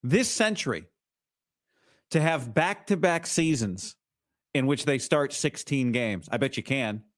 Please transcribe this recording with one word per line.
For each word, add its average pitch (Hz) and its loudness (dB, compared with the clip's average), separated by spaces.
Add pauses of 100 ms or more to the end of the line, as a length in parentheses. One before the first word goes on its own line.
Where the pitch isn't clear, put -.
this 196 4
century 147 -2 (1200)
to 160 2
have 151 0
back-to-back 170 0
seasons 117 0 (600)
in 131 2
which 139 0
they 139 2
start 143 0
sixteen 135 -2
games? 110 -2
I 113 -2
bet 131 0
you 110 -6
can. 110 -4 (140)